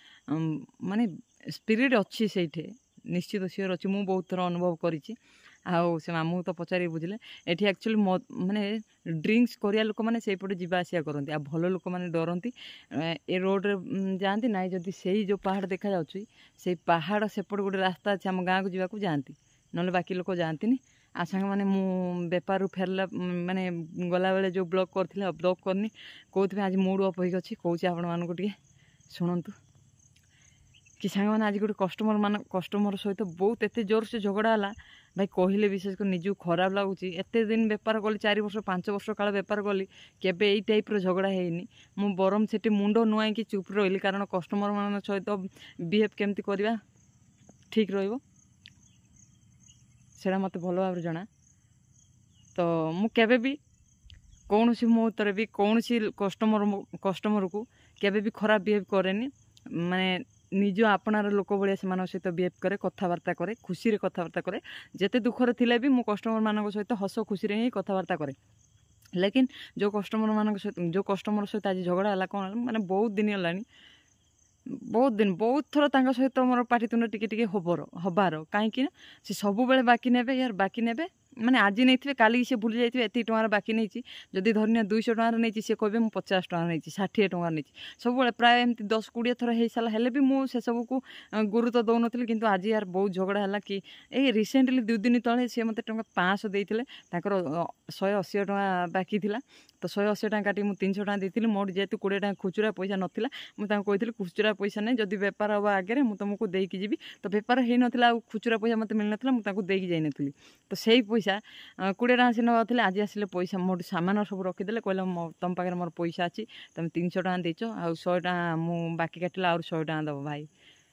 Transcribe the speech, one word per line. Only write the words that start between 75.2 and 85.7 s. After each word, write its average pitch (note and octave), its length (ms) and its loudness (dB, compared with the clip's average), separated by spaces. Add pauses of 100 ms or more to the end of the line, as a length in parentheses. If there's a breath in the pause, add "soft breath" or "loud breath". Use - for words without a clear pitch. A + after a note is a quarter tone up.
ବହୁତ A#3+ 360 0
ଥର C#4+ 160 4
ତାଙ୍କ C4 240 4
ସହିତ B3+ 320 0
ମୋର B3 200 2
ପାଟିତୁଣ୍ଡ A#3 460 0
ଟିକେ G#3+ 160 -4
ଟିକେ A3 200 0
ହବର, F3 340 0 (180)
ହବାର। F3 360 2 (180)
କାହିଁକି G#3+ 300 0
ନା, D#4 80 -2 (340 loud breath)
ସେ - 100 -8
ସବୁବେଳେ A#3+ 480 2
ବାକି A#3+ 280 4
ନେବେ, B3 280 4
ୟାର B3+ 140 0
ବାକି F#3+ 300 -2
ନେବେ, A#3 220 0 (320)
ମାନେ B3 220 4
ଆଜି G3+ 260 4
ନେଇଥିବେ, C4 300 4
କାଲିକି A#3 300 6
ସେ C4 120 0
ଭୁଲି A3 220 -2
ଯାଇଥିବେ A#3+ 260 2
ଏତିକି A3 200 -2
ଟଙ୍କାର A3 240 2
ବାକି G#3 240 0
ନେଇଛି। A3 280 -2 (300 loud breath)
ଯଦି F#3+ 220 2
ଧରିନିଅ A3 300 4
ଦୁଇଶହ G#3+ 300 0
ଟଙ୍କାର A3+ 240 2
ନେଇଛି, A3+ 240 0
ସେ G#3+ 140 -2